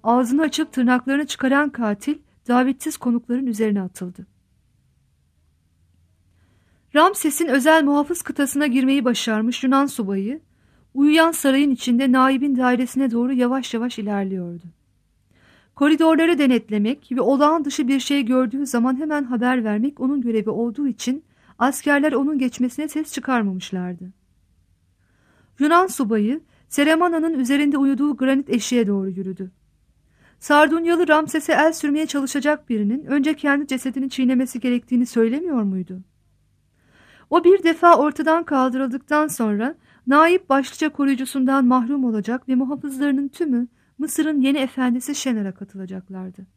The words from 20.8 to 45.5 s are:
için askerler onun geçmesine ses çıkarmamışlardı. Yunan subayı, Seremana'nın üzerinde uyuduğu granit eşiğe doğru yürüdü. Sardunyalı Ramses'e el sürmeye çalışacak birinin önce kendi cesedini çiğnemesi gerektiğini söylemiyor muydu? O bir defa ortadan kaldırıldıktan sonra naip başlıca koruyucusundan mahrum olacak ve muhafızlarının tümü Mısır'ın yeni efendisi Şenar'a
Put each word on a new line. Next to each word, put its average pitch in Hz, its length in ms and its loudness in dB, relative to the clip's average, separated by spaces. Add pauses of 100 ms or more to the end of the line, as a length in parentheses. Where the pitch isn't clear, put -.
için 262 360 -4 (360)
askerler 277 540 0
onun 277 240 0
geçmesine 254 500 -4
ses 302 260 -8
çıkarmamışlardı. 185 1000 -6 (1500)
Yunan 339 280 4
subayı, 226 540 -2 (280)
Seremana'nın 320 640 0
üzerinde 277 440 0
uyuduğu 277 400 0
granit 269 320 0
eşiğe 233 380 0
doğru 196 220 -2
yürüdü. 190 420 -10 (880)
Sardunyalı 330 680 2
Ramses'e 311 460 0
el 320 200 4
sürmeye 302 320 -2
çalışacak 285 640 -4
birinin 220 360 -2
önce 294 300 0
kendi 285 320 0
cesedini 262 420 -4
çiğnemesi 254 500 0
gerektiğini 247 460 -2
söylemiyor 240 580 0
muydu? 185 380 -6 (1300)
O 330 140 2
bir 359 200 6
defa 330 340 6
ortadan 311 460 0
kaldırıldıktan 269 840 -2
sonra 220 480 -4 (320)
naip 330 420 4
başlıca 277 400 0
koruyucusundan 269 760 0
mahrum 254 400 2
olacak 226 440 -4
ve 262 60 2
muhafızlarının 277 720 -2
tümü 247 400 -2 (300)
Mısır'ın 311 440 -2
yeni 277 160 2
efendisi 262 580 -2
Şenar'a 214 380 -4